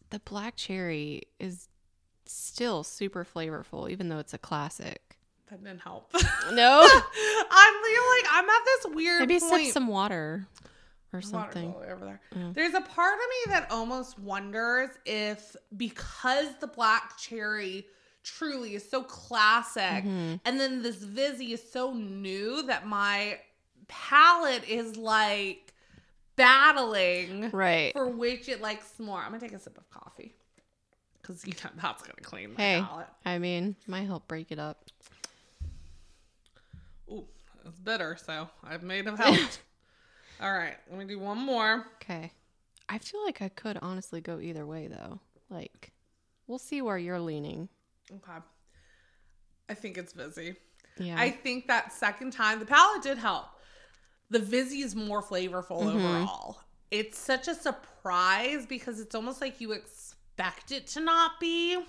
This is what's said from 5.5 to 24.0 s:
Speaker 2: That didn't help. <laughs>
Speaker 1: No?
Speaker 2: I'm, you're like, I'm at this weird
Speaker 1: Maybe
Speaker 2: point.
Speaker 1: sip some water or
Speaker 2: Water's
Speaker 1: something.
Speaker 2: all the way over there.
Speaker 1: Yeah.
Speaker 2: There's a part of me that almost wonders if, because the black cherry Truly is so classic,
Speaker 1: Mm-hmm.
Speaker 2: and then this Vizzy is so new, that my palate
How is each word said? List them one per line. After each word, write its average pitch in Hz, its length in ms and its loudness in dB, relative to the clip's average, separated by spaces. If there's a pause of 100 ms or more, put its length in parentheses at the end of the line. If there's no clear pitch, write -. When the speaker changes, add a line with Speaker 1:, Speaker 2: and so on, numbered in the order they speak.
Speaker 2:
That 190 120 -18
didn't 190 200 -16
help. - 300 -16
<laughs> - 400 0
Speaker 1:
No? 247 300 10
Speaker 2:
I'm, 427 920 10 (180)
you're 494 240 6
like, 440 160 4
I'm 370 180 4
at 453 140 6
this 480 300 2
weird 339 260 2
Speaker 1:
Maybe 320 180 4
Speaker 2:
point. 330 280 4
Speaker 1:
sip 240 80 0
some 269 120 0
water 190 600 -2 (640)
or 180 60 -8
Speaker 2:
Water's 196 120 -10
Speaker 1:
something. 208 380 -6
Speaker 2:
all 180 120 -12
the - 60 -14
way 185 60 -10
over 185 120 -14
there. 196 160 -14 (140)
Speaker 1:
Yeah. 175 180 -8
Speaker 2:
There's 320 220 -2
a 370 60 0
part 370 340 0
of 403 60 -6
me 494 340 -4
that 330 160 -2
almost 240 480 -8
wonders 214 720 -4 (160)
if, 214 480 -6 (220)
because 254 720 -4 (120)
the 294 60 -10
black 226 500 0
cherry 208 720 -8 (380)
Truly 254 500 -8
is 202 160 -12
so 262 140 -2
classic, 226 800 2 (220)
Speaker 1:
Mm-hmm. 175 300 -2 (100)
Speaker 2:
and 247 140 0
then 262 240 -2
this 226 140 -6
Vizzy 233 560 -4
is 226 180 -8
so 254 240 -4
new, 196 720 -6
that 220 220 -4
my 202 520 -2 (480)
palate 311 840 6